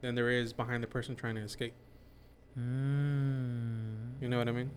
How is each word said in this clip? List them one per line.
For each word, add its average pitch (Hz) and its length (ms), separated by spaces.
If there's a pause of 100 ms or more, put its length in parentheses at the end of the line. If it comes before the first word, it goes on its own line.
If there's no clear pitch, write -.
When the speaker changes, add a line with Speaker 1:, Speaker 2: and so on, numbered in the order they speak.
Speaker 1:
than 123 140
there 120 160
is 120 240
behind 120 280
the 117 40
person 123 300
trying 113 180
to 110 80
escape. 113 320 (800)
Speaker 2:
Hmm. 123 1700
Speaker 1:
You 123 80
know 123 100
what 120 100
I 117 40
mean? 123 240